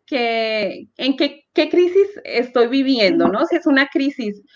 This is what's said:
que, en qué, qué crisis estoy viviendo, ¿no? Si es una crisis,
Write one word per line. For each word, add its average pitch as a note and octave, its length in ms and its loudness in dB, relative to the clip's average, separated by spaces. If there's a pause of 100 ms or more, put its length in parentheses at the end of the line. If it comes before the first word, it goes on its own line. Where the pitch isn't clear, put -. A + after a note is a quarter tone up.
que, A3+ 800 -4 (100)
en C4 200 -2
qué, C#4+ 360 -4
qué D4+ 160 2
crisis F4+ 400 2 (160)
estoy A#3+ 440 0
viviendo, A3+ 600 2
¿no? G#3+ 180 0
Si F4 100 -2
es - 100 -2
una C#4 220 2
crisis, B3+ 520 -6 (140)